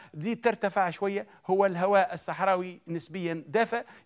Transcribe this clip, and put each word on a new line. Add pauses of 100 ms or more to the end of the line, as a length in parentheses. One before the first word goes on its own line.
(140)
تزيد
ترتفع
شوية. (200)
هو
الهواء
الصحراوي
نسبيا
دافئ، (200)